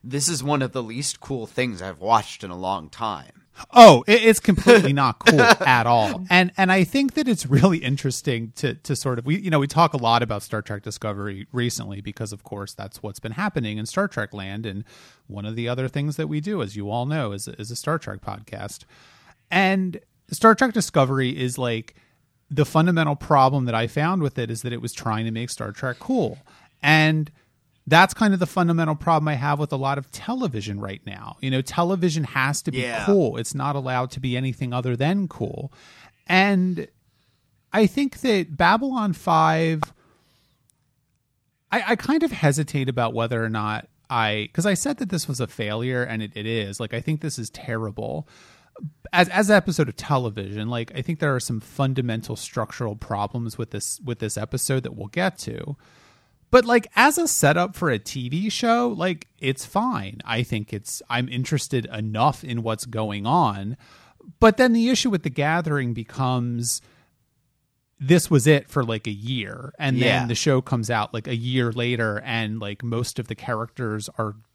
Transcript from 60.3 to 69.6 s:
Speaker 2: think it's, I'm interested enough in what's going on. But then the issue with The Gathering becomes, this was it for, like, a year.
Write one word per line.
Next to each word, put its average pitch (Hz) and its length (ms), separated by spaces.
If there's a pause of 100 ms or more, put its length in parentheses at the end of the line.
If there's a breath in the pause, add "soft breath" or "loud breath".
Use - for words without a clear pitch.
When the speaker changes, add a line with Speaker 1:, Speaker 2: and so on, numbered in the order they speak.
Speaker 2:
think 110 300
it's, - 360
I'm 123 200
interested 127 580
enough 110 560
in 117 220
what's 110 220
going 107 380
on. 113 520 (640 soft breath)
But 220 160
then 247 160
the 226 160
issue 254 220
with 185 120
The 151 80
Gathering 147 640
becomes, 120 880 (1200 soft breath)
this 156 320
was 135 160
it 143 200
for, 139 140
like, 113 240
a 107 60
year. 113 680